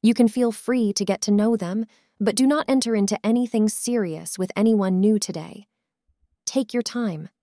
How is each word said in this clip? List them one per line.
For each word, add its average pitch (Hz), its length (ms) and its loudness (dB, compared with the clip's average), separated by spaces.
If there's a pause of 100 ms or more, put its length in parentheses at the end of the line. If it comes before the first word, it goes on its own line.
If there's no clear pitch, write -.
You 226 100 6
can 233 160 4
feel 233 240 0
free 233 400 -2
to 196 140 -2
get 190 160 -2
to 208 100 0
know 214 240 2
them, 208 300 -4 (340)
but 208 160 0
do 262 100 2
not 294 220 2
enter 247 260 0
into 202 320 0
anything 226 440 2
serious 175 680 -4
with 185 160 -4
anyone 196 460 2
new 208 180 4
today. - 480 -8 (800)
Take 262 300 -4
your 240 80 0
time. 185 480 -6 (120)